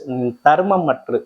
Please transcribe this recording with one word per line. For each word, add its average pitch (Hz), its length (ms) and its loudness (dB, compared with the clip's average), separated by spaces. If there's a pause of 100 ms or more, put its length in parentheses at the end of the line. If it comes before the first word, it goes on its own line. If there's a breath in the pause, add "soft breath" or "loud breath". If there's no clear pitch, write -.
உம், 127 260 -4 (100)
தர்மமற்று, 156 840 0